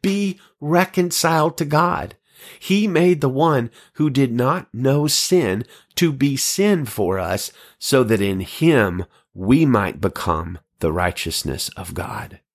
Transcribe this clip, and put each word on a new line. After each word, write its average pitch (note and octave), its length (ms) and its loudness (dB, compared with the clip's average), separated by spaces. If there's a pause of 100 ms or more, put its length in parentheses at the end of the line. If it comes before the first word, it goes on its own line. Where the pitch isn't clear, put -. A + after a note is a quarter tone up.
"Be G3 380 -2 (200)
reconciled E3 960 0
to D#3+ 80 -2
God." D#3 500 -2 (420)
He G#3 300 0
made F3 320 2
the C#3+ 100 0
one C3+ 400 2 (240)
who D3+ 160 0
did C3 220 2
not C3 420 -2
know C3+ 340 0
sin A#2 580 0 (300)
to E3 180 2
be C#3 240 0
sin F#3+ 480 0
for F#2+ 340 -2
us, F#2 320 -4 (260)
so - 260 2
that G#2+ 180 2
in G2 200 -2
him G2+ 640 2 (280)
we A#2+ 320 4
might G2+ 340 0
become F2 600 -4 (200)
the D#2+ 140 0
righteousness E2+ 840 -4
of F2+ 180 -14
God. - 460 -10 (160)